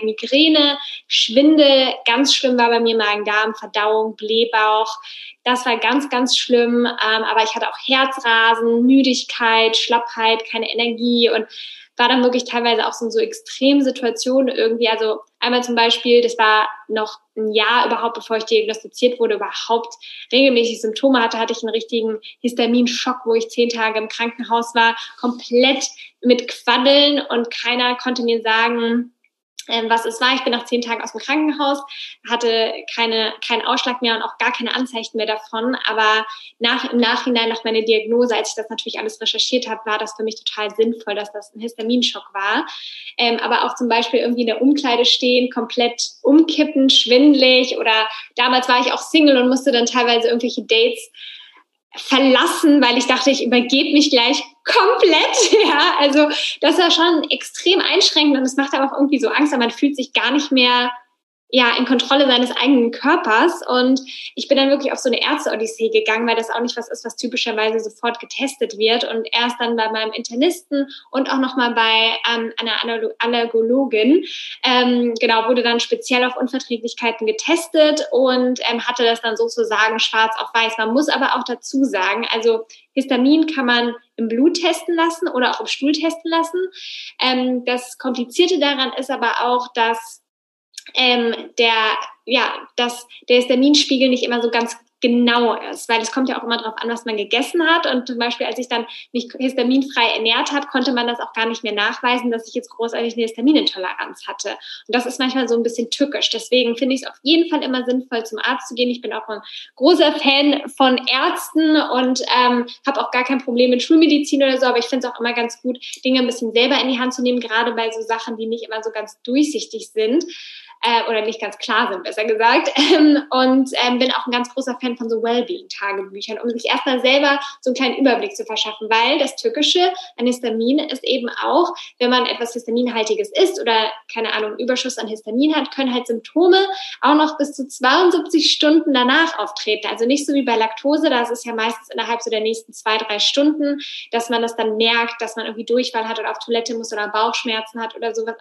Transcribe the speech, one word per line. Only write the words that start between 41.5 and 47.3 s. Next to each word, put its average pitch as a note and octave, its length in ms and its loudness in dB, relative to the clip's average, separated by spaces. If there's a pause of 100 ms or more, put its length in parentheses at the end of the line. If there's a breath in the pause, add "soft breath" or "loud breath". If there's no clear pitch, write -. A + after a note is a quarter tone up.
ein G#3+ 60 -16
Histaminschock A#3 720 -2
war. G#3 340 -2 (500 loud breath)
Ähm, A#3 220 0
aber A#3 260 0
auch B3 80 -4
zum B3 160 -2
Beispiel A#3 300 2
irgendwie A#3+ 220 0
in A3+ 60 -2
der A3 140 0
Umkleide B3+ 420 2
stehen, B3 460 4
komplett A#3+ 640 -2 (100)
umkippen, D4 680 4
schwindelig. B3+ 880 6